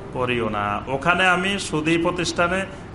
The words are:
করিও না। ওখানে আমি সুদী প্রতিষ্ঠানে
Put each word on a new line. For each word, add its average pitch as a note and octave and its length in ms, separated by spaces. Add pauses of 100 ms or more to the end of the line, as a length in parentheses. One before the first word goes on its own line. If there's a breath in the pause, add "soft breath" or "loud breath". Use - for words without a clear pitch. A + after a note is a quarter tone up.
(120)
করিও B2 360
না। G#2 380
ওখানে E3+ 400
আমি F#3 320
সুদী D#3+ 400
প্রতিষ্ঠানে F3+ 680 (280 loud breath)